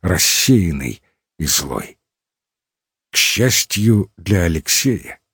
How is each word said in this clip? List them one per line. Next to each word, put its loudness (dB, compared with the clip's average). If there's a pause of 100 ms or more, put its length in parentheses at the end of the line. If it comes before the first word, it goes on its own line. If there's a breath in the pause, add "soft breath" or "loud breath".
рассеянный 0 (360)
и -4
злой. -6 (1120)
К -4
счастью 0
для 0
Алексея -2 (140)